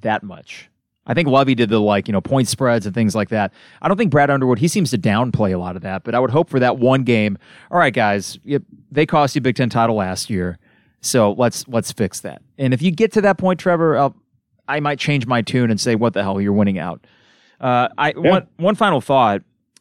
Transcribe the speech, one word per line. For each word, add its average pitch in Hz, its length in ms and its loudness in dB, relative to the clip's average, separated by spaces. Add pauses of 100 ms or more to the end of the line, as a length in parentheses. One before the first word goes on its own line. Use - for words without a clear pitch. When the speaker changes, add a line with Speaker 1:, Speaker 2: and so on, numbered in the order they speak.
Speaker 1:
that 107 220 -4
much. - 440 -20 (380)
I - 80 -4
think 160 140 0
Lovie 135 260 4
did 113 160 2
the, 110 100 2
like, 104 280 0
you 113 40 -4
know, 98 100 0
point 135 260 0
spreads 117 400 0
and 95 80 -8
things 110 180 0
like 104 160 -2
that. 104 240 -2 (300)
I 156 40 -2
don't 185 100 0
think 214 120 0
Brad 143 220 4
Underwood, 127 260 2
he 147 100 0
seems 165 220 0
to 123 80 -2
downplay 107 560 0
a 92 60 -2
lot 90 160 -8
of 87 80 -12
that, 95 200 -8
but 113 120 -4
I 123 40 2
would 127 120 0
hope 160 180 0
for 131 100 -2
that 123 200 2
one 131 240 4
game. 107 340 0 (320)
All 175 80 -2
right, 147 160 4
guys, 101 500 -2
yep, 139 200 -4 (280)
they 151 140 2
cost 147 300 2
you 143 60 0
Big 123 140 0
Ten 127 140 0
title 117 260 0
last 95 360 -4
year, 90 260 -4 (440)
so 107 320 2
let's, 120 340 -2
let's 117 240 -4
fix - 300 -6
that. - 200 -14 (160)
And 131 160 0
if 123 80 -2
you 185 80 2
get 214 240 0
to 214 80 2
that 190 160 2
point, 185 220 -2
Trevor, 165 360 0
I'll, 139 200 0 (520)
I 147 120 -4
might 147 180 -4
change 139 300 -2
my 120 160 0
tune 123 260 0
and 107 100 0
say, 120 140 0
"What 113 200 0
the 98 100 -2
hell, 98 180 -2
you're 101 120 0
winning 101 260 2
out." 85 260 -10 (540)
Uh, 123 360 0
I, 147 120 0 (100)
Speaker 2:
Yeah. 170 140 2
Speaker 1:
one, 185 160 0 (100)
one 196 180 0
final 180 260 2
thought, 113 420 2 (380)